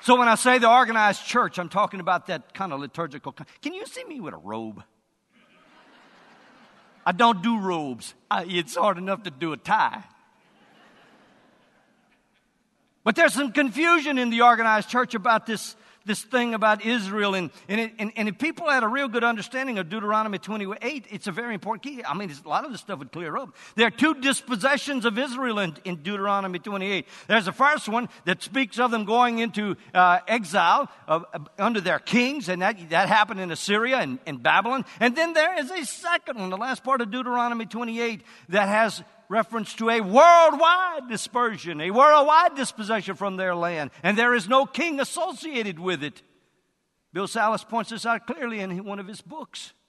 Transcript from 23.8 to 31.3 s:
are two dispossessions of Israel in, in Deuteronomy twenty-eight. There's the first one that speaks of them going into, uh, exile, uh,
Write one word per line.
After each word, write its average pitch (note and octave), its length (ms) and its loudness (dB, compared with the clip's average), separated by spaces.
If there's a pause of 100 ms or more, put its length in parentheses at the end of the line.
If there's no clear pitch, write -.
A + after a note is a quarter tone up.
are A3 40 0
two D4+ 300 2
dispossessions B3+ 840 0
of A3 120 0
Israel B3 400 -2
in, E3+ 260 -2
in F3+ 120 -6
Deuteronomy G3 640 -4
twenty-eight. G3 480 -6 (180)
There's G#3 200 2
the F#3+ 60 -2
first C#4 380 0
one A3+ 180 -2 (180)
that F3+ 180 -2
speaks A#3+ 340 -4
of B3 140 2
them A3 140 -2
going A#3 340 2
into, G#3 380 -2 (180)
uh, F3+ 320 6
exile, G3+ 600 2 (200)
uh, D#3+ 140 0 (360)